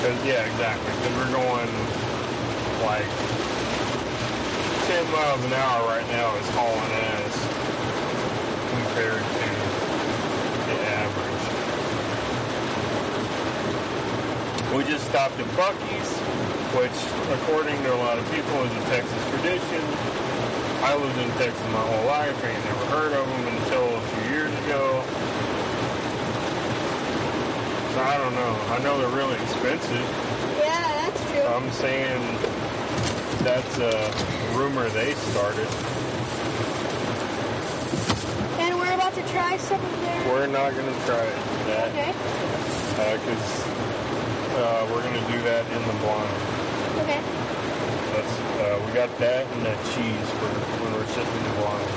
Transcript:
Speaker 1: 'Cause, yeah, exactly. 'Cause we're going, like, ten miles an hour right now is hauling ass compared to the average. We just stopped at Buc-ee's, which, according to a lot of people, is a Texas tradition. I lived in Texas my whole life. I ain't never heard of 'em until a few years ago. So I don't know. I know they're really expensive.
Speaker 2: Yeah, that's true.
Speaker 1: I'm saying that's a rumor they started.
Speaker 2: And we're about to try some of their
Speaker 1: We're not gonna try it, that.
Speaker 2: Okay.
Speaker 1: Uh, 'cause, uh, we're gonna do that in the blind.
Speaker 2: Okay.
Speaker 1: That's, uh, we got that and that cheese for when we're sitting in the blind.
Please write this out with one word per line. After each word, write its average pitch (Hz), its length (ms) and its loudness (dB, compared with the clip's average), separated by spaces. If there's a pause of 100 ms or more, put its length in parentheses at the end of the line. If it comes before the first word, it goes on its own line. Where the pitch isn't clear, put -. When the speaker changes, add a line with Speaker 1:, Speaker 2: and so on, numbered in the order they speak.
Speaker 1:
'Cause, 123 220 4
yeah, 127 180 4
exactly. 110 480 0
'Cause 123 240 0
we're 127 240 2
going, 120 320 2 (1120)
like, 107 240 2 (1800)
ten 175 240 4
miles 147 340 2
an 127 80 2
hour 127 340 4
right 113 240 2
now 117 240 2
is 104 160 -2
hauling 113 420 2 (220)
ass 104 200 -2 (1400)
compared 113 480 0
to - 240 -2 (1200)
the - 100 0 (220)
average. 104 460 -2 (3250)
We 139 80 2
just 147 260 -2
stopped 131 300 2
at 113 160 -2
Buc-ee's, - 560 0 (640)
which, 247 220 2 (420)
according 151 440 2
to 131 120 2
a 123 80 2
lot 117 160 2
of 117 120 -2
people, 147 320 0
is 120 120 0
a 110 160 -2
Texas 120 400 0
tradition. 165 520 0 (1000)
I 135 100 4
lived 139 240 2
in 120 140 0
Texas 113 420 0
my 110 60 0
whole 110 260 2
life. 143 400 2
I 117 40 0
ain't 117 160 -2
never 120 200 -2 (100)
heard 151 180 2
of 135 140 2
'em 127 200 0
until 117 500 2
a 110 40 -2 (120)
few 110 180 0
years 151 220 0 (140)
ago. 135 360 2 (3000)
So 131 80 2
I 143 140 2
don't 127 180 0
know. 120 200 2 (160)
I 120 120 0
know 143 160 2
they're 127 80 2
really 135 340 2
expensive. 123 640 0 (560)
Speaker 2:
Yeah, 330 240 4 (160)
that's - 200 0 (100)
true. 294 120 2
Speaker 1:
I'm 247 300 2
saying 131 480 0 (1200)
that's 127 380 2
a 110 320 2 (420)
rumor 131 360 2
they 117 260 0 (180)
started. 107 340 2 (3000)
Speaker 2:
And 349 200 2
we're 359 140 2
about 370 220 2
to 359 80 -2 (100)
try 359 240 2
some 381 240 0
of 359 240 -2
their - 260 2
Speaker 1:
We're 135 140 4
not 139 300 2
gonna 131 180 0 (140)
try 117 180 4
it, 110 160 -2 (260)
that. 113 220 2
Speaker 2:
Okay. 302 240 0 (880)
Speaker 1:
Uh, 107 160 2
'cause, 113 480 -2 (960)
uh, 113 320 2
we're 117 80 0
gonna 120 300 -2
do 120 100 0
that 117 320 2
in 117 140 0
the 110 60 2 (120)
blind. 107 320 2 (640)
Speaker 2:
Okay. 302 180 2 (960)
Speaker 1:
That's, 107 200 0 (280)
uh, 104 240 2
we 104 80 -2
got 123 160 4 (100)
that 127 340 2
and 117 120 -2
that 110 120 0 (160)
cheese 110 440 -2
for - 120 -2 (320)
when 113 120 -2
we're 110 200 -2
sitting 117 200 -2
in 113 100 -2
the 110 180 -2
blind. 104 360 0